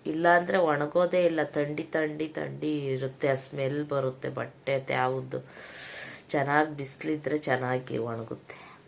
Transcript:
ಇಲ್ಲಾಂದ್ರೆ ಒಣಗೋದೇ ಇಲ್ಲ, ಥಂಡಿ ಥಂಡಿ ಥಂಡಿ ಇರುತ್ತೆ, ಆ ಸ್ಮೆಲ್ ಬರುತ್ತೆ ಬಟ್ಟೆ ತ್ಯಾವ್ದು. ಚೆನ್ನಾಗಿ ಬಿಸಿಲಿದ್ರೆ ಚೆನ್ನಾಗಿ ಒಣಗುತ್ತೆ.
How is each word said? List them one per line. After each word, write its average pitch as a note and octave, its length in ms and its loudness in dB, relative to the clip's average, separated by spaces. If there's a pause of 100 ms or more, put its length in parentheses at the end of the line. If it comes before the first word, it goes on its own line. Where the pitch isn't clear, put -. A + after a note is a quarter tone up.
ಇಲ್ಲಾಂದ್ರೆ F3 520 4
ಒಣಗೋದೇ E3+ 680 4
ಇಲ್ಲ, D#3+ 180 4
ಥಂಡಿ D3+ 400 -2
ಥಂಡಿ D#3 440 -2
ಥಂಡಿ D3 580 -4
ಇರುತ್ತೆ, C3+ 440 -2
ಆ C3+ 40 4
ಸ್ಮೆಲ್ C#3 540 -2
ಬರುತ್ತೆ C3+ 420 -2
ಬಟ್ಟೆ C3 500 -4
ತ್ಯಾವ್ದು. C3 720 -2 (800)
ಚೆನ್ನಾಗಿ D3 480 2
ಬಿಸಿಲಿದ್ರೆ D3+ 600 -4
ಚೆನ್ನಾಗಿ B2+ 600 0
ಒಣಗುತ್ತೆ. - 800 -8 (100)